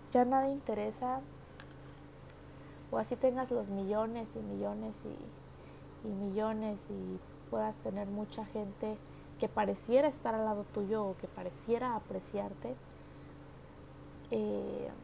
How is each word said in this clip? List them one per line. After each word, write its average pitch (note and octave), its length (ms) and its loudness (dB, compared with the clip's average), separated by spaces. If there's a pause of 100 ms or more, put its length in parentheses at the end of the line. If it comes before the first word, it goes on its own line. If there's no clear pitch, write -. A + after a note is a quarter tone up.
ya B3 140 10
nada C4+ 260 6
interesa, B3 680 0 (1700)
o - 80 2
así A3 160 2
tengas B3+ 380 4
los G#3+ 180 2
millones A3 640 2
y A3+ 60 -4
millones G#3 640 -2
y, - 1040 -10
y - 20 0
millones G#3 720 2 (100)
y F#3 300 -4 (300)
puedas G#3+ 260 2
tener G3+ 320 -2
mucha G#3 380 -2
gente G#3+ 520 -2 (400)
que G#3+ 100 4
pareciera A3 600 6
estar A#3+ 260 2
al A3 100 4
lado G#3 200 2
tuyo G#3 420 0
o F#3 120 0
que - 100 -6
pareciera A#3 680 0
apreciarte, G3+ 800 -2 (1600)
eh, G#3 580 0 (140)